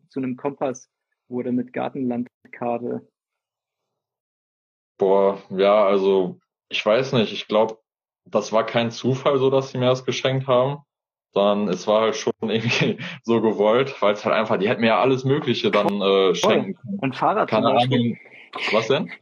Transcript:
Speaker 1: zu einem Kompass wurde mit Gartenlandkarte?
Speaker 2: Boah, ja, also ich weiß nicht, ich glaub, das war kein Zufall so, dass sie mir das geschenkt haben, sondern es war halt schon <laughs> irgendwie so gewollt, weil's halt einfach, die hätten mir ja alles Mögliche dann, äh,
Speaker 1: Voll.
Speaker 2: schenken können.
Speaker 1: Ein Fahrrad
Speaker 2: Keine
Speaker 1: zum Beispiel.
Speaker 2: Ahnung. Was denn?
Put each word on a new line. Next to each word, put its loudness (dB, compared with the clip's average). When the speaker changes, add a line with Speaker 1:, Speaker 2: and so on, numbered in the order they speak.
Speaker 1:
zu -10
einem -6
Kompass -8
wurde -6
mit -4
Gartenlandkarte? -8
Speaker 2:
Boah, 2
ja, 4
also 2
ich -6
weiß 0
nicht, 0
ich -12
glaub, 0
das -4
war 2
kein -2
Zufall -2
so, 2
dass 0
sie -8
mir 0
das 0
geschenkt -4
haben, 0
sondern 2
es -8
war 4
halt 0
schon -4
<laughs> -10
irgendwie -2
so 2
gewollt, 2
weil's 0
halt 2
einfach, 0
die 0
hätten 0
mir 2
ja 4
alles 2
Mögliche 0
dann, 2
äh, 4
Speaker 1:
Voll. -
Speaker 2:
schenken 0
können. -10
Speaker 1:
Ein -4
Fahrrad 0
Speaker 2:
Keine 2
Speaker 1:
zum 2
Beispiel. 2
Speaker 2:
Ahnung. -2
Was 0
denn? 0